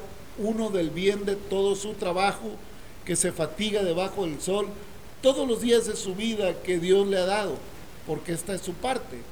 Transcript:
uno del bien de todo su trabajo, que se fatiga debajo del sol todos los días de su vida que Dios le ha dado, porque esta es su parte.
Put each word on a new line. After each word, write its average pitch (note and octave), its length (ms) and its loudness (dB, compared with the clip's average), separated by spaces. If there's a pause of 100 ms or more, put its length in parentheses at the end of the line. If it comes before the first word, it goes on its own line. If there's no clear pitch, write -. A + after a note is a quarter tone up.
(380)
uno A3 320 0
del F3 200 2
bien G3 340 2
de G3 120 0
todo G3 400 2
su G3+ 180 -4
trabajo, F#3+ 560 0 (540)
que F3 120 0
se F3 160 2
fatiga G3+ 500 0
debajo F#3 420 0
del D3+ 160 -4
sol G3 260 0 (560)
todos C#4 240 6
los A3 140 2
días A#3 260 6
de G#3+ 100 -2
su F#3+ 180 -4
vida G#3 480 0
que F3+ 160 2
Dios F#3+ 280 6
le G3 120 2
ha F3+ 80 2
dado, G3 280 0 (520)
porque D#3 260 -4
esta F3+ 220 -4
es F3 80 -4
su F3+ 100 -6
parte. G#3 600 -4